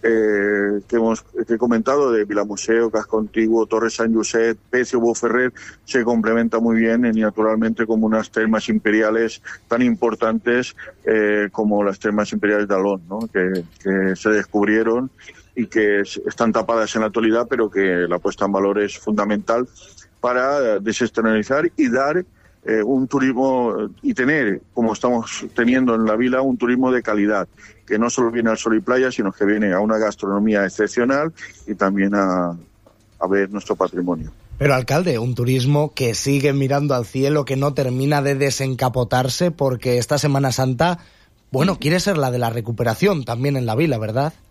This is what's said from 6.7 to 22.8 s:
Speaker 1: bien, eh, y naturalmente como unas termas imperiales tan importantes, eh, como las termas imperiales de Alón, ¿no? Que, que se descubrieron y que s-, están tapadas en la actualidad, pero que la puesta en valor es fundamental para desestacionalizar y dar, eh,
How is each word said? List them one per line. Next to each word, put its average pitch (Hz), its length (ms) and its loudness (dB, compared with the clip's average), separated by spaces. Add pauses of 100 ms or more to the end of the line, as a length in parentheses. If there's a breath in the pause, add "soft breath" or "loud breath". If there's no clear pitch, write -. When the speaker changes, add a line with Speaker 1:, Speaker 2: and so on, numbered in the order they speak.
Speaker 1:
bien, 113 240 2
eh, 117 100 2
y 110 60 0
naturalmente 110 640 0
como 110 220 2
unas 110 240 0
termas 110 400 0
imperiales 110 720 0 (260 loud breath)
tan 120 140 0
importantes, 117 920 0 (300 loud breath)
eh, 104 480 2
como 107 320 0
las 98 140 -2
termas 104 340 -2
imperiales 104 340 0
de 98 80 0
Alón, 95 360 0
¿no? 101 80 -6 (120)
Que, 95 340 -2 (180)
que 95 340 0
se 110 140 -2
descubrieron 110 800 0 (440 loud breath)
y 113 120 -2
que 104 340 0
s-, 101 260 -6
están 110 240 0
tapadas 110 440 0
en 113 80 0
la 110 60 0
actualidad, 113 420 0
pero 113 180 0
que 92 400 0
la 87 120 -2
puesta 98 260 -4
en 101 60 -2
valor 98 280 0
es 101 160 -4
fundamental 107 720 -2 (500 loud breath)
para 123 640 0
desestacionalizar 113 960 0
y 135 140 2
dar, 143 340 0 (400 soft breath)
eh, 110 180 0